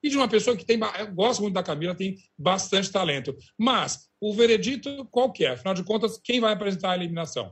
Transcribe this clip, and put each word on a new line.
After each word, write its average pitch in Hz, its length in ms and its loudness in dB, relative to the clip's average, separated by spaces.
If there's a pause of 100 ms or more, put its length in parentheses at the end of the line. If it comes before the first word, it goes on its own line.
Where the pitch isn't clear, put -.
e 294 80 0
de 277 80 0
uma 254 100 4
pessoa 226 260 4
que - 120 -8
tem 226 120 4
ba-, 214 200 -2
eu 208 120 -8
gosto 202 300 2
muito 202 140 -2
da 185 80 0
Camila, 170 320 -4
tem 190 220 -4 (220)
bastante 190 540 0
talento. 143 420 -2 (240)
Mas 220 520 0 (100)
o 214 140 -4
veredito 233 760 2
qual 247 220 2
que - 140 0
é? 127 60 -2
Afinal 190 200 -4
de 180 100 -2
contas, 214 400 -2
quem 247 160 0
vai 220 140 2
apresentar 190 380 -2
a 180 60 0
eliminação? 165 560 -6